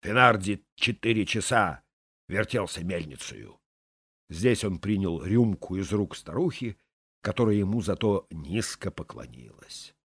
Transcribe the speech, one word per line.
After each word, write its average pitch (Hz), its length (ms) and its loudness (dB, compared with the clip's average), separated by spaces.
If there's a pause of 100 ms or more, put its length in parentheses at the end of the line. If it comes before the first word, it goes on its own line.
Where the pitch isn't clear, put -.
Фенарди 107 640 4 (100)
четыре 110 500 0
часа 101 580 0 (440)
вертелся 98 560 -2
мельницею". 78 760 -8 (720)
Здесь 101 340 0
он 95 160 -2
принял 98 440 0
рюмку 104 520 2
из 95 180 -4
рук 101 220 -2
старухи, 123 640 -4 (440)
которая 107 340 2
ему 104 260 0
зато 101 500 0
низко 82 580 -6
поклонилась. 60 1160 -16